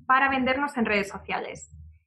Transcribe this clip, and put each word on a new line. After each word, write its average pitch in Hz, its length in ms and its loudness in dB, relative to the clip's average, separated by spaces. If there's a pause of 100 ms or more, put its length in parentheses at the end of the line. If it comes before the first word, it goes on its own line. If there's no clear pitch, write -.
para 269 240 4
vendernos 269 460 0
en 233 100 2
redes 202 220 2
sociales. - 600 -8 (380)